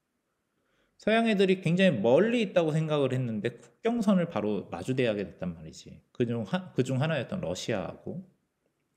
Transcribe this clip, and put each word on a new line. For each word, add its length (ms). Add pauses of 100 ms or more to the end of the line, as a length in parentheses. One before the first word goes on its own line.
(960)
서양 300
애들이 340
굉장히 380
멀리 440
있다고 300
생각을 380
했는데 460
국경선을 720
바로 400
마주대하게 540
됐단 320
말이지. 440 (120)
그중 320
하-, 300
그중 280
하나였던 400
러시아하고. 840 (720)